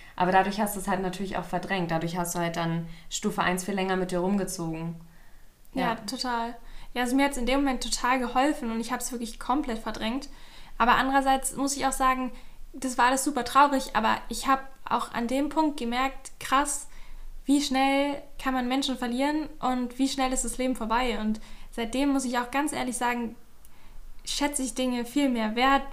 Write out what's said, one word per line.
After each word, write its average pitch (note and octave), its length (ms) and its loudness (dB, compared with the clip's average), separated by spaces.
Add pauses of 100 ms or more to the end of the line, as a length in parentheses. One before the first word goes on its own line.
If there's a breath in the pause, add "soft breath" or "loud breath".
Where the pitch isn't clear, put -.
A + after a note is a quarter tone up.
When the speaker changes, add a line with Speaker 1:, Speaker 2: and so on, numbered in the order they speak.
(140 loud breath)
Speaker 1:
aber F#3 160 2
dadurch G3 300 4
hast G#3 160 0
du F#3+ 40 -6
es F#3+ 80 -6
halt F#3+ 120 0
natürlich F#3+ 380 -4
auch F3+ 60 -4
verdrängt, F3+ 460 -2
dadurch E3 280 -2
hast E3+ 160 -2
du F3+ 40 -4
halt E3+ 180 -2
dann E3 300 -2 (220 loud breath)
Stufe - 340 -2
eins F3+ 220 0
viel G3 100 -2
länger F#3+ 220 2
mit F#3+ 140 0
dir F3+ 80 0
rumgezogen. E3+ 800 -2 (760 soft breath)
Speaker 2:
Ja, C4 100 -2
Speaker 1:
Ja. A#3 120 0 (120)
Speaker 2:
total. A#3+ 480 -4 (380 loud breath)
Ja, B3 100 0
also B3 140 2
mir C#4 80 6
hat's C#4 140 0
in A#3 80 -2
dem C4+ 140 4
Moment C4 220 2
total B3 360 2
geholfen B3+ 520 2
und A3+ 80 -2
ich A#3 140 -4
hab's - 180 -4
wirklich A#3 300 -6
komplett B3+ 380 0
verdrängt, A3 500 -4 (500 loud breath)
aber A#3+ 180 6
andererseits C4+ 600 2
muss C#4 200 0
ich C4 100 0
auch C4 60 2
sagen, B3+ 380 2 (440 loud breath)
das C4 240 -4
war A#3+ 80 6
alles C4 180 4
super C#4 200 0
traurig, C#4 500 6
aber A3 220 2 (120)
ich A3+ 200 -4
hab C4+ 200 2 (200)
auch - 260 0
an A#3+ 140 -2
dem C#4 200 2
Punkt D4+ 300 2
gemerkt, B3 640 -2
krass, - 480 2 (580 soft breath)
wie C#4 160 6
schnell C#4 580 2 (220)
kann C4 100 0
man B3 160 0
Menschen C4+ 300 0
verlieren C#4 500 0 (120)
und B3+ 380 -2
wie C4+ 100 4
schnell C4 240 0
ist B3+ 120 0
das A3+ 140 -6
Leben B3+ 180 0
vorbei. A3+ 440 0
Und G#3+ 200 0 (300 loud breath)
seitdem B3+ 400 0
muss C4+ 140 2
ich B3 140 -2
auch A#3+ 120 -2
ganz C#4+ 220 0
ehrlich B3 240 -2
sagen, A#3+ 400 -2 (880 soft breath)
schätze C#4+ 380 -2
ich C4 120 -4
Dinge B3 300 0
viel C#4 240 2
mehr A3 260 0
wert, C4+ 280 4 (100)